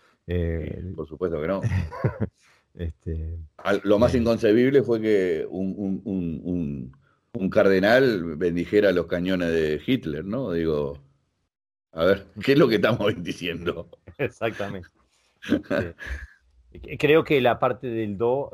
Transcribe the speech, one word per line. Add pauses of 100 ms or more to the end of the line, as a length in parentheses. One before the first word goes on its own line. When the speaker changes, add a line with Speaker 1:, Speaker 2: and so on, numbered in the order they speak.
(260)
Speaker 1:
Eh,
Speaker 2:
Sí,
por
supuesto
que
no.
Speaker 1:
<laughs>
este, (220)
Speaker 2:
Al,
lo
más
Speaker 1:
eh,
Speaker 2:
inconcebible
fue
que
un,
un,
un,
un, (360)
un
cardenal
bendijera
los
cañones
de
Hitler,
¿no?
Digo, (920)
a
ver, (180)
¿qué
es
lo
que
estamos
<laughs>
diciendo? (280)
Speaker 1:
Exactamente. (540)
Speaker 2:
<laughs> (760)
Speaker 1:
Eh,
creo
que
la
parte
del
do,